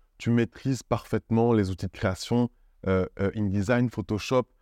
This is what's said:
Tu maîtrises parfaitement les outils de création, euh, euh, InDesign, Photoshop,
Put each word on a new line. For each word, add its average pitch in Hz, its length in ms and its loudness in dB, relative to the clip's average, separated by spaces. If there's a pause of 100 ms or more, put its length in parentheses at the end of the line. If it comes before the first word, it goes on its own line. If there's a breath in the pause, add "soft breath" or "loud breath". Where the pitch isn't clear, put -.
(180)
Tu - 120 -4
maîtrises 120 520 0
parfaitement 117 720 0
les 104 180 4
outils 95 180 -6
de - 40 -12
création, 117 580 -2 (380)
euh, 92 180 2 (140)
euh, 98 160 0
InDesign, 107 540 0
Photoshop, 110 540 -2 (180)